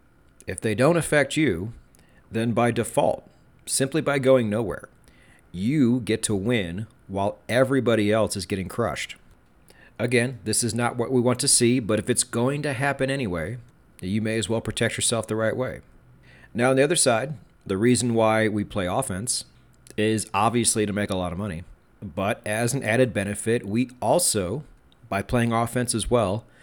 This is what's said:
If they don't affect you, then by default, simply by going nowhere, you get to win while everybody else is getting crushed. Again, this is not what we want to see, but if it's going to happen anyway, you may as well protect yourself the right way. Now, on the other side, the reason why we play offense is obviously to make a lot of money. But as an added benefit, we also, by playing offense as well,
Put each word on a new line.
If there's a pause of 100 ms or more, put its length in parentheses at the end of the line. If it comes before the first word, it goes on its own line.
(460)
If
they
don't
affect
you, (560)
then
by
default, (380)
simply
by
going
nowhere, (640)
you
get
to
win (220)
while
everybody
else
is
getting
crushed. (800)
Again,
this
is
not
what
we
want
to
see,
but
if
it's
going
to
happen
anyway, (440)
you
may
as
well
protect
yourself
the
right
way. (720)
Now,
on
the
other
side, (320)
the
reason
why
we
play
offense (520)
is
obviously
to
make
a
lot
of
money. (380)
But
as
an
added
benefit,
we (120)
also, (460)
by
playing
offense
as
well, (180)